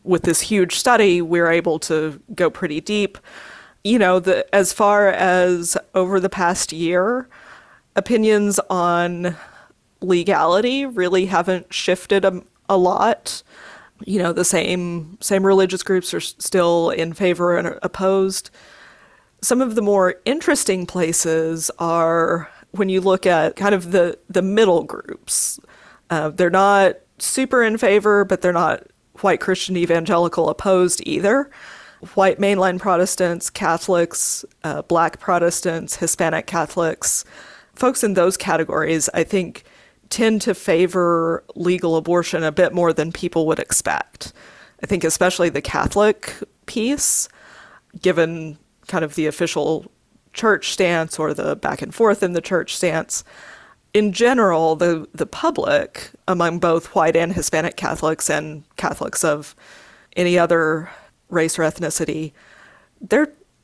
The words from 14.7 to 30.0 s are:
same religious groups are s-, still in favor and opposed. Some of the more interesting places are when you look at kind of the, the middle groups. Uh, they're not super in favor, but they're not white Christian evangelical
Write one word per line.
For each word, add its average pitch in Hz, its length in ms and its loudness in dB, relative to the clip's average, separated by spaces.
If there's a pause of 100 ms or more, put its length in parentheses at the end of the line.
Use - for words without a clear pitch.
same 190 260 2
religious 190 340 4
groups 185 320 -2
are 170 40 -4
s-, - 200 -8
still 170 520 2
in 165 240 -4
favor 175 440 0
and 175 240 -4
opposed. 190 680 -2 (920)
Some 254 200 2
of 233 140 -2
the 233 60 0
more 196 340 2 (100)
interesting 202 600 0
places 165 920 -2
are 165 680 0 (220)
when 190 180 -2
you 185 120 0
look 190 240 2
at 160 300 2
kind 202 180 0
of 175 180 -2
the, 175 260 2 (100)
the 180 140 -2
middle 190 420 2
groups. - 760 -6 (500)
Uh, 156 200 -2
they're 175 200 2
not 196 460 4 (240)
super 262 440 0
in 220 140 0
favor, 202 480 2
but 190 160 -2
they're 180 100 2
not 170 320 0 (380)
white 190 180 2
Christian 185 380 -2
evangelical 170 720 0